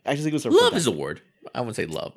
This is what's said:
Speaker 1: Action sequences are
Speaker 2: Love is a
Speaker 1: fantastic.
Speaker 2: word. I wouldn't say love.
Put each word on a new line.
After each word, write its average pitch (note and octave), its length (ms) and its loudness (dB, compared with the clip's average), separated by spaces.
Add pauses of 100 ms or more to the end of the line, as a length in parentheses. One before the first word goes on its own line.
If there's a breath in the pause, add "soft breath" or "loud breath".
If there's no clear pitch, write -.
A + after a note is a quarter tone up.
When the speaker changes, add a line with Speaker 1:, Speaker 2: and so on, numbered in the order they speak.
Speaker 1:
Action C#3+ 200 -2
sequences D3+ 200 -2
are B2 60 0
Speaker 2:
Love A4 240 6
is E3 120 2
a G#2+ 40 2
Speaker 1:
fantastic. E2 100 0
Speaker 2:
word. C#2+ 200 -8 (340)
I - 60 -4
wouldn't A#2 160 -6
say E2 80 -2
love. - 320 -8